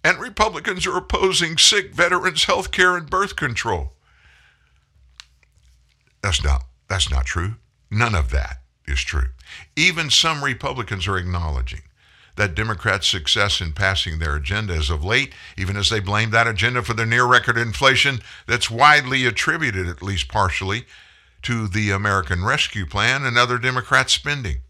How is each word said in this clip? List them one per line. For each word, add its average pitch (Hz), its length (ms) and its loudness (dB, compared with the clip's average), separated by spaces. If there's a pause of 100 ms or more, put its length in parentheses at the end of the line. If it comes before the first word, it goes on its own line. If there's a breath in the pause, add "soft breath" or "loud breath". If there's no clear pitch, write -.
"And 175 140 2
Republicans 185 680 -2
are 175 100 -2
opposing 175 600 0
sick 196 340 4
veterans' 175 520 2
health 185 260 0
care 180 260 4
and 160 100 -8
birth 190 280 -2
control." 107 580 -4 (2250 soft breath)
That's 92 220 0
not, 65 220 2 (220)
that's 92 240 -2
not 64 140 2
true. 92 320 -4 (340)
None 110 240 2
of 71 160 0
that 64 320 -4 (240)
is 69 140 -2
true. 64 280 -2 (460 loud breath)
Even 160 340 0
some 151 340 2
Republicans 120 640 -4
are 98 100 0
acknowledging 82 680 -4 (520 soft breath)
that 98 200 0
Democrats' 107 520 -2
success 101 540 0
in 80 100 -4
passing 92 460 0
their 78 180 -2
agenda 92 380 -4
as 73 160 0
of 76 160 -2
late, 127 260 0 (240 loud breath)
even 95 220 -4
as 101 120 0
they 110 100 0
blame 104 320 0
that 113 160 4
agenda 117 340 0
for - 140 -4
the 113 100 -2
near-record 120 540 4
inflation 131 600 2 (280 loud breath)
that's 113 240 -2
widely 135 520 4
attributed, 120 640 -2
at 85 140 -8
least 95 260 -4
partially, 98 600 0 (560 loud breath)
to 113 240 -2
the 101 240 0
American 98 520 0
Rescue 107 440 -2
Plan 123 360 0
and 120 140 0
other 123 220 4
Democrat 127 500 0
spending. 127 600 -2